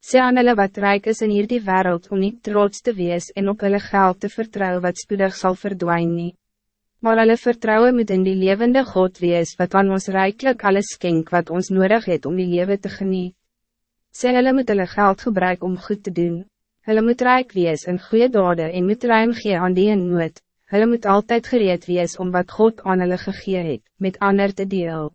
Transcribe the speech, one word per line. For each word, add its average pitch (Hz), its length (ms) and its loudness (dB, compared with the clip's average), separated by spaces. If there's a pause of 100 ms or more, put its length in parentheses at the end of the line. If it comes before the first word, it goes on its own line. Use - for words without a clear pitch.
Sê 262 160 2
aan 247 160 2
hulle 247 160 4
wat 196 240 0
ryk 202 320 0
is 220 160 -2
in 214 80 0
hierdie 214 320 0
wêreld 185 480 0
om 196 80 0
nie 202 140 -2 (100)
trots 208 400 0
te 247 80 -2
wees 175 400 -4
en 196 160 -2
op 208 160 -6
hulle 202 160 2
geld 190 400 0
te 202 80 -6
vertrou 202 440 -6 (100)
wat 180 180 -4
spoedig 190 320 -2
sal 185 240 -2
verdwyn 170 560 -2
nie. 170 200 -6 (680)
Maar 226 220 4
hulle 226 180 4
vertroue 233 520 2
moet 226 200 0
in 185 120 2
die 190 120 0
lewende 226 480 2
God 185 360 0
wees 170 360 0
wat 180 160 -2
aan 196 220 4
ons 190 180 -4
ryklik 208 560 0
alles 196 240 0
skenk 165 400 -2
wat 175 160 0
ons 180 240 -4
nodig 190 380 2
het 151 180 -2
om 175 80 -4
die 185 140 -2
lewe 185 260 0
te 196 160 -10
geniet. 185 400 -4 (800)
Sê 247 220 -2
hulle 254 180 2
moet 262 160 0
hulle 202 220 0
geld 196 340 0
gebruik 185 400 -2
om 185 120 -4 (100)
goed 208 180 -6
te 185 80 -8
doen. 170 220 -2 (500)
Hulle 220 160 2
moet 240 240 0
ryk 254 320 0
wees 165 320 0
in 139 80 -2
goeie 233 320 2
dade 180 400 2
en 180 160 -2
moet 226 240 -2
ruim 226 240 2
gee 208 240 -2
aan 185 160 0
die 185 160 4
in 202 220 2
nood. 165 260 -2 (320)
Hulle 208 220 2
moet 233 180 -2
altyd 220 400 0
gereed 185 400 0
wees 175 320 -2
om 180 140 -4
wat 180 180 -2
God 220 320 0
aan 185 160 0
hulle 180 160 -2
gegee 190 540 -6
het, 117 100 -8 (160)
met 190 240 -4
ander 196 320 2
te 196 160 -6
deel. 165 460 -4